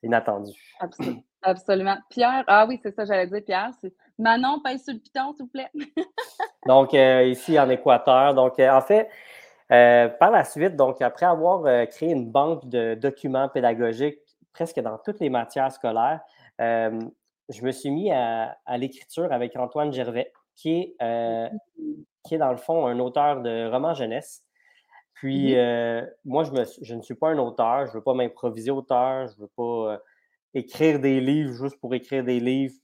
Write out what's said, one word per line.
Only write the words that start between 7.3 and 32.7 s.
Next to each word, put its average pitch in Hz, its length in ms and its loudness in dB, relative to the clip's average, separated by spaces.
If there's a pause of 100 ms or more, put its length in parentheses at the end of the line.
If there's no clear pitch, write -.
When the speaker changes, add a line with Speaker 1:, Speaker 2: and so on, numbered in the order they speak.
Speaker 1:
en 135 100 4
Équateur. 131 640 4
Donc, 127 260 2
euh, 131 120 8
en 131 100 8
fait, 214 280 2 (600)
euh, 120 360 8
par 180 240 4
la 196 140 4
suite, 165 320 -2
donc, 131 240 2
après 127 240 0
avoir, 175 400 2
euh, 123 200 4
créé 156 260 -4
une 123 200 -4
banque 143 380 0
de 113 260 -2
documents 135 540 -4
pédagogiques 120 720 -2 (340)
presque - 260 -8
dans 110 180 -8
toutes 208 220 -12
les 151 100 -2
matières 127 440 -4
scolaires, 123 480 -2 (400)
euh, 113 360 -2 (520)
je 113 140 -14
me 131 80 -4
suis 131 200 -8
mis 180 200 -2
à, 117 540 -4
à 123 120 -6
l'écriture 139 560 -8
avec 120 240 -6
Antoine 147 340 -4
Gervais, 123 400 -6 (240)
qui - 180 -6
est, 175 280 -6
euh, 117 480 -4 (280)
Speaker 2:
Mhm. 302 180 -10 (280)
Speaker 1:
qui - 120 -6
est - 20 -2
dans 143 140 0
le 123 60 -4
fond 160 280 -2
un 123 140 -2
auteur 131 420 -2
de 117 280 -4
romans 139 260 -2
jeunesse. 123 500 -8 (720)
Puis, 135 380 -2
Speaker 2:
Mhm. 127 40 4
Speaker 1:
euh, 117 480 0 (180)
moi, 143 220 -2
je 139 60 -10
me, 131 120 -2 (180)
je 117 140 -14
ne 117 60 -10
suis 117 140 -14
pas 156 140 -2
un 160 100 0
auteur, 120 480 -2
je - 60 -14
veux 110 100 -10
pas 135 100 0
m'improviser 120 580 -4
auteur, 131 560 -2
je 101 140 -18
veux 104 160 -20
pas, 123 60 -6 (300)
euh, 101 40 -10 (560)
écrire 147 460 0
des 135 200 2
livres 139 320 0 (100)
juste 139 200 -8
pour 123 120 -6
écrire 127 300 -6
des 123 160 -2
livres. 131 440 -2